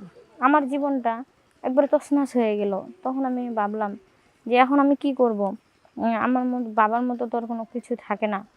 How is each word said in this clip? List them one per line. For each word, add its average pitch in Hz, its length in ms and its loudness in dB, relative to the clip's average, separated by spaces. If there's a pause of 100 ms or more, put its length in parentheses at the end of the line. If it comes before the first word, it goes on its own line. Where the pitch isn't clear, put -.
(400)
আমার 285 280 4
জীবনটা 262 560 -2 (400)
একবারে 277 240 2
তছনছ 285 500 0
হয়ে 214 200 2
গেল। 202 240 -2 (220)
তখন 262 220 -4
আমি 247 240 -4
ভাবলাম 208 480 -4 (500)
যে 233 80 2
এখন 254 240 6
আমি 277 160 6
কি 285 180 -2
করব? 214 420 0 (420)
উম, 226 180 -2
আমার 247 300 0
মত-, 247 240 -4
বাবার 220 320 2
মতো 247 260 -4
তো 233 100 -4
আর 233 100 -4
কোনো 226 260 -6
কিছু 240 260 -6
থাকে 208 280 -4
না। 196 180 -4 (120)